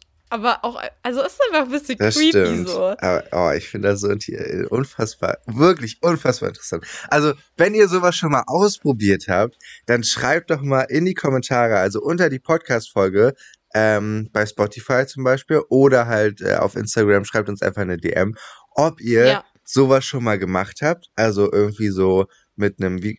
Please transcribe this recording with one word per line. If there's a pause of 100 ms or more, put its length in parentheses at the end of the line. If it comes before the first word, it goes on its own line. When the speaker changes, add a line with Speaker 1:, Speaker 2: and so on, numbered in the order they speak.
(300)
Speaker 1:
Aber
auch, (220)
also
ist
einfach
ein
bisschen
Speaker 2:
Das
Speaker 1:
creepy
Speaker 2:
stimmt.
Speaker 1:
so. (180)
Speaker 2:
Aber,
oh,
ich
find
das
so
inti-,
unfassbar,
wirklich
unfassbar
interessant. (220)
Also, (220)
wenn
ihr
sowas
schon
mal
ausprobiert
habt, (300)
dann
schreibt
doch
mal
in
die
Kommentare,
also
unter
die
Podcast-Folge, (380)
ähm,
bei
Spotify
zum
Beispiel
oder
halt,
äh,
auf
Instagram,
schreibt
uns
einfach
eine
D
M, (400)
ob
ihr
Speaker 1:
Ja. (180)
Speaker 2:
sowas
schon
mal
gemacht
habt,
also
irgendwie
so (320)
mit
einem,
wie,